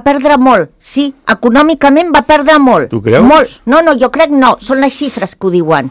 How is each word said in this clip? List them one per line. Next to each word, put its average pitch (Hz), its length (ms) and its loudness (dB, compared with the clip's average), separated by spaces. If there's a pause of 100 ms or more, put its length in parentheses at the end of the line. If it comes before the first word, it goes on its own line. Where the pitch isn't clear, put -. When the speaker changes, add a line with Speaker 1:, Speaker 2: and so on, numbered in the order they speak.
Speaker 1:
perdre 285 340 0
molt, 247 400 0
sí, 277 300 -6 (180)
econòmicament 285 880 0
va 285 80 2
perdre 302 380 2
molt. 185 320 0
Speaker 2:
Tu 117 100 -6
creus? 120 240 2
Speaker 1:
Molt. 302 300 2 (100)
No, 285 160 2
no, 311 160 0
jo 247 160 0
crec 302 160 0
no, 262 300 2
són 262 200 -4
les 269 140 -2
xifres 220 400 -8
que 190 140 -6
ho - 20 -2
diuen. 156 400 -2